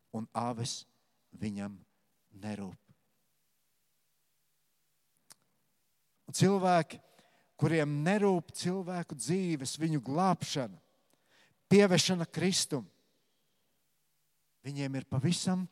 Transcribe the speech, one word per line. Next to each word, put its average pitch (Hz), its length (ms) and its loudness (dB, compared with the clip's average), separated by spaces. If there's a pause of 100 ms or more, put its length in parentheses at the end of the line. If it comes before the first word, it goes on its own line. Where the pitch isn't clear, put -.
(140)
un 110 200 -8
avis 120 520 -4 (480)
viņam 101 460 -8 (520)
nerūp." 101 460 -10 (3500)
Un - 80 -10
cilvēki, 185 640 2 (560)
kuriem 147 480 0
nerūp 190 480 2
cilvēku 180 640 -6
dzīves, 147 640 -2
viņu 156 240 0
glābšana, 139 720 -2 (960)
pievešana 185 560 6
Kristum, 165 560 -2 (1800)
viņiem 139 360 -6
ir - 80 -8
pavisam 185 640 0